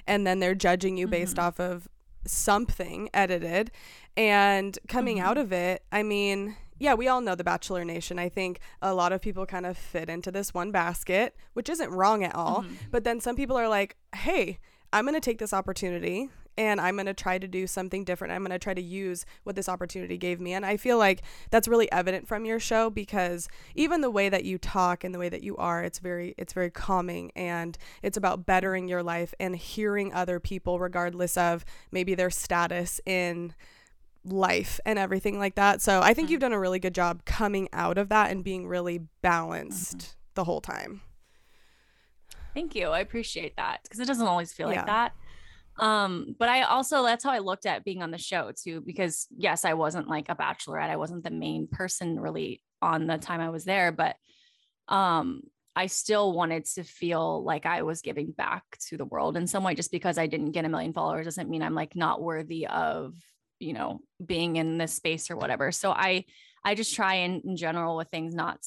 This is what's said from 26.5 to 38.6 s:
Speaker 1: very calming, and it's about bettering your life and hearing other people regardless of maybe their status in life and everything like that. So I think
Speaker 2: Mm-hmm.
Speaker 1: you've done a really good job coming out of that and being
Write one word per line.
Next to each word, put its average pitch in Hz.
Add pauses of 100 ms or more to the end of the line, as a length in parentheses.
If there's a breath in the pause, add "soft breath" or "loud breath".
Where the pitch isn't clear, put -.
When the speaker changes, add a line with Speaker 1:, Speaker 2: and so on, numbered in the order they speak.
Speaker 1:
very 180
calming, 175
and 170 (240 loud breath)
it's -
about 190
bettering 185
your 180
life 170
and 180
hearing 202
other 180
people 180
regardless 175
of 170 (280 loud breath)
maybe 185
their 180
status 175
in 175 (720 soft breath)
life 180
and 220
everything 190
like 196
that. 202
So 190
I 220
think 311
Speaker 2:
Mm-hmm. 294
Speaker 1:
you've 320
done 247
a 208
really 185
good 185
job 175
coming 196
out 175
of 202
that 214
and 190
being 185